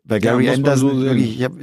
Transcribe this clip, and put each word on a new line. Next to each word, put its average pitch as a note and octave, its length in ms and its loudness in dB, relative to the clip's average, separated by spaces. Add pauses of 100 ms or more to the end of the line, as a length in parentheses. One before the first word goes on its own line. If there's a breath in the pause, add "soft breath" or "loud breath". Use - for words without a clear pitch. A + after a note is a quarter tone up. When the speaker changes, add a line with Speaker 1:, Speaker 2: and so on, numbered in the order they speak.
Speaker 1:
Bei A2+ 100 -4
Speaker 2:
Ja, G2+ 60 0 (120)
Speaker 1:
Gary B2+ 140 2
Speaker 2:
muss B2 100 0
man C#3 80 0
Speaker 1:
Anderson, C#3 260 2
Speaker 2:
so C3+ 100 0
sehen. C3 100 0
Speaker 1:
wirklich, A2 280 0
ich B2 60 -2
hab, - 80 -4 (100)